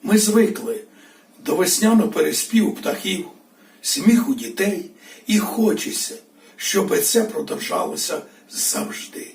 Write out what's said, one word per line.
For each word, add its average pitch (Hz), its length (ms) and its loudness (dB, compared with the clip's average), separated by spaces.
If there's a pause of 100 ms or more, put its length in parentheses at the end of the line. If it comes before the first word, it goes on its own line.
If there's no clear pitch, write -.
Ми 214 160 4
звикли 214 640 2 (640)
до - 120 -2
весняного 208 520 4
переспіву 160 640 2
птахів, 180 560 -6 (540)
сміху 233 520 2
дітей, 190 560 -4 (360)
і 208 120 2
хочеться, - 760 -2 (420)
щоб - 440 0
це - 240 2
продовжалося - 1000 -6 (280)
завжди. - 840 -6